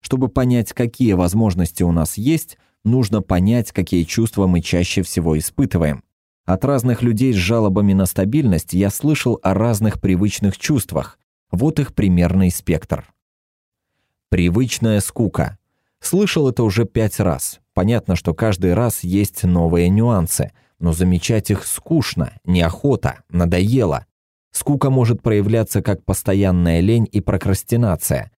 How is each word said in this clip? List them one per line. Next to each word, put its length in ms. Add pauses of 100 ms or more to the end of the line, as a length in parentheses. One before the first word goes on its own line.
Чтобы 280
понять, 440
какие 420
возможности 680
у 100
нас 260
есть, 400 (260)
нужно 380
понять, 500
какие 320
чувства 420
мы 140
чаще 420
всего 360
испытываем. 640 (420)
От 220
разных 360
людей 300
с 40
жалобами 580
на 100
стабильность 720
я 160
слышал 520
о 120
разных 460
привычных 580
чувствах. 600 (320)
Вот 300
их 140
примерный 560
спектр. 600 (1160)
Привычная 720
скука. 580 (420)
Слышал 480
это 160
уже 200
пять 340
раз. 420 (120)
Понятно, 420
что 200
каждый 400
раз 300
есть 400
новые 440
нюансы, 640 (260)
но 140
замечать 580
их 140
скучно, 680 (120)
неохота, 760 (100)
надоело. 720 (480)
Скука 380
может 320
проявляться 580
как 240
постоянная 760
лень 320
и 80
прокрастинация. 1200